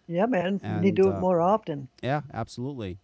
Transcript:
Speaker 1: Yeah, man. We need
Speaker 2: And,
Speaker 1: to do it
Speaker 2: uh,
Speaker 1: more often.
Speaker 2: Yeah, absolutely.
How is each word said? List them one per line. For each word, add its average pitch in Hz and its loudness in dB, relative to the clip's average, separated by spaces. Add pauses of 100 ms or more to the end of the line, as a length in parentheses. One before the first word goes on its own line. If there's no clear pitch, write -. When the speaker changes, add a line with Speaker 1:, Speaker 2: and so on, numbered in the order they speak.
Speaker 1:
Yeah, 175 2
man. 190 0
We - -8
need - -2
Speaker 2:
And, 170 0
Speaker 1:
to 196 6 (120)
do 196 6
it 190 0
Speaker 2:
uh, 190 -4
Speaker 1:
more 185 2
often. 170 0 (140)
Speaker 2:
Yeah, 139 0 (120)
absolutely. 113 -8